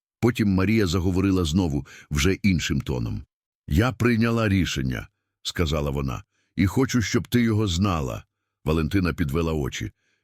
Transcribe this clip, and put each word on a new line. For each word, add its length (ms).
Потім 300
Марія 380
заговорила 580
знову, 420
вже 220
іншим 480
тоном. 420
«Я 240
прийняла 580
рішення», — 580
сказала 480
вона, — 320
«і 120
хочу, 340
щоб 260
ти 140
його 260
знала». 560
Валентина 480
підвела 400
очі. 380